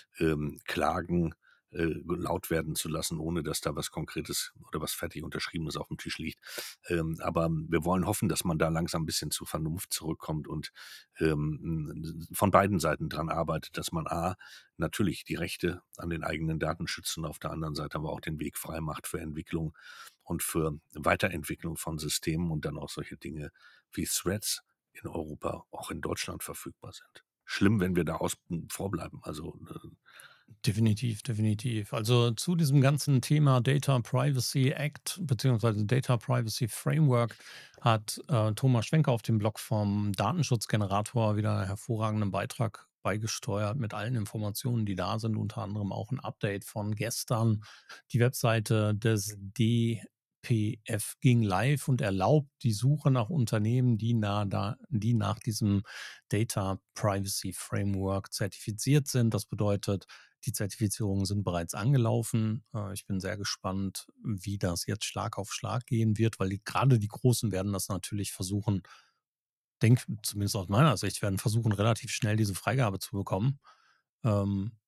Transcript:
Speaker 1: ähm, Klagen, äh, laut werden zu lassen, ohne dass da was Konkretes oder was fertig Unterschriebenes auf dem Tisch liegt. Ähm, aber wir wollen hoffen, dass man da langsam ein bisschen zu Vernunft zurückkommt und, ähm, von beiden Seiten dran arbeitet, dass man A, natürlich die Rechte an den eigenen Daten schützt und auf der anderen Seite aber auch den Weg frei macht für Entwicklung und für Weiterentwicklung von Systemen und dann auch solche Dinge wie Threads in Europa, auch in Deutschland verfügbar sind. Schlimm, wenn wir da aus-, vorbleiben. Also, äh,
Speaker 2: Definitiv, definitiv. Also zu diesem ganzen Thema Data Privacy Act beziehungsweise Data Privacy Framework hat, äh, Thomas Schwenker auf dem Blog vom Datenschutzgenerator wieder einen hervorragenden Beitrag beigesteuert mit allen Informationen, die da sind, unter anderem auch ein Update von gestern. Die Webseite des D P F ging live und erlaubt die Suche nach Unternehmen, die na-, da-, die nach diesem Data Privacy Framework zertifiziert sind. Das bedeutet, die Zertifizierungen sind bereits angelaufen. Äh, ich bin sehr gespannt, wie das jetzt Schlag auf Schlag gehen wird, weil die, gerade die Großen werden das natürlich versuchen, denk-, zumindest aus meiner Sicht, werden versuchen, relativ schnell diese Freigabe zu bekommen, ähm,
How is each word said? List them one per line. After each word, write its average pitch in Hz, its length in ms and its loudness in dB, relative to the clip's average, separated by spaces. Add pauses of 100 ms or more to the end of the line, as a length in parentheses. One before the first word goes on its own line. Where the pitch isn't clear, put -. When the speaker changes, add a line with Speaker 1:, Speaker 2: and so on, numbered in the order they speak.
(200)
Speaker 1:
ähm, 76 460 0
Klagen, 85 680 0 (380)
äh, 82 240 -2 (100)
laut 87 460 -4
werden 78 240 -2
zu - 120 -4
lassen, 80 320 -4
ohne 82 240 -2
dass 76 160 -4
da 76 160 -4
was 80 160 -6
Konkretes - 640 -6 (140)
oder - 120 -6
was 76 140 -6
fertig - 300 -8
Unterschriebenes 80 520 -6
auf - 140 -8
dem 80 80 -8
Tisch - 220 -10
liegt. 78 200 -8 (480)
Ähm, 90 340 0
aber 85 280 0
wir 80 340 0
wollen 90 220 2
hoffen, 104 240 0
dass 78 160 -2
man 82 120 2
da 82 120 2
langsam 82 320 -2
ein 78 40 -2
bisschen 76 240 -4
zu - 140 -6
Vernunft 80 480 -6
zurückkommt 78 560 -6
und, - 240 -8 (480)
ähm, 78 1120 -2
von 98 200 2
beiden 98 280 6
Seiten 78 300 0
dran 80 180 -4
arbeitet, 80 500 -4
dass 80 140 -6
man 80 160 -4
A, 82 300 -4 (400)
natürlich - 480 -2
die 78 100 -4
Rechte 85 460 -4 (160)
an 87 120 -8
den 82 140 -4
eigenen 80 360 -2
Daten 80 280 -2
schützt - 300 -8
und 80 80 -6
auf 78 140 -8
der 78 120 -6
anderen 80 240 -6
Seite 76 220 -8
aber 78 160 -4
auch - 80 -10
den 78 180 -6
Weg - 180 -8
frei 80 220 -8
macht 78 260 -8
für - 140 -8
Entwicklung 80 560 -8 (480)
und 82 200 -6
für 78 360 -2 (140)
Weiterentwicklung 82 840 -2
von 78 220 -6
Systemen 80 540 -2
und 76 120 -4
dann 73 140 -4
auch 73 120 -10
solche - 280 -10
Dinge 73 340 -10 (400)
wie 82 140 -4
Threads - 580 -2 (300)
in - 140 -12
Europa, - 640 -6
auch 82 200 -10
in 82 80 -8
Deutschland - 420 -6
verfügbar - 520 -12
sind. - 320 -20 (180)
Schlimm, 101 380 4
wenn 90 160 2
wir 85 80 4
da 78 100 -2
aus-, - 220 -4 (320)
vorbleiben. 95 540 -6
Also, 80 360 -10 (100)
äh, - 200 -14 (760)
Speaker 2:
Definitiv, 110 600 2
definitiv. 107 680 0
Also 120 380 4
zu 170 260 0
diesem 147 240 6
ganzen 139 400 4
Thema 139 420 4
Data 135 380 4
Privacy 131 680 2
Act - 540 -6
beziehungsweise 117 640 2
Data 127 320 2
Privacy 117 500 0
Framework 131 680 2 (460)
hat, 110 460 2
äh, 110 260 4
Thomas 120 320 4
Schwenker 156 260 4
auf 117 120 0
dem 113 160 4
Blog 104 200 0
vom 104 540 0
Datenschutzgenerator 107 1200 2
wieder 107 220 2
einen 98 100 0
hervorragenden 107 640 0
Beitrag 95 580 -4 (140)
beigesteuert 107 760 -2
mit 107 180 -4
allen 110 200 -4
Informationen, 107 680 -2
die 101 100 -2
da 95 220 0
sind, 110 180 -2
unter 107 280 -4
anderem 101 280 -4
auch 104 200 -6
ein - 80 -6
Update 101 440 -4
von 107 300 -6
gestern. 110 720 0 (480)
Die 117 80 2
Webseite 113 720 2
des 104 460 0
D 113 640 2 (400)
P 107 400 0
F - 380 -4
ging 120 200 6
live 107 460 2
und 123 140 2
erlaubt 107 500 4 (100)
die 117 120 4
Suche 139 360 2
nach 123 220 2
Unternehmen, 120 640 2
die 113 160 0
na-, 104 320 0
da-, 101 320 -2 (120)
die 117 260 2
nach 104 240 0
diesem 104 420 2 (480)
Data 101 500 0 (140)
Privacy 98 580 -2
Framework 98 800 -2
zertifiziert 123 760 0
sind. 117 260 2
Das 123 140 -2
bedeutet, 101 580 0 (380)
die 110 100 6
Zertifizierungen 98 720 2
sind 101 180 2
bereits 87 300 0
angelaufen. 113 880 2 (120)
Äh, 101 180 -4
ich - 140 -12
bin 98 120 0
sehr 95 180 -4
gespannt, 98 680 -4 (180)
wie 101 360 -4
das 87 260 0
jetzt 107 200 -4
Schlag 98 340 -4
auf 98 120 -8
Schlag 107 360 -4
gehen 113 320 2
wird, 113 200 2
weil 95 100 0
die, 101 140 -4
gerade 120 360 4
die 104 80 -2
Großen 113 440 2
werden 95 220 0
das 95 160 -4
natürlich 98 420 -4
versuchen, 98 520 -2 (1000)
denk-, 120 240 6 (160)
zumindest 101 360 -2
aus 92 120 -4
meiner 120 280 6
Sicht, - 260 -4
werden 98 160 0
versuchen, 110 320 2
relativ 107 400 2
schnell 107 240 0
diese 107 180 2
Freigabe 104 460 0
zu - 160 -10
bekommen, 113 440 0 (640)
ähm, 101 500 2 (140)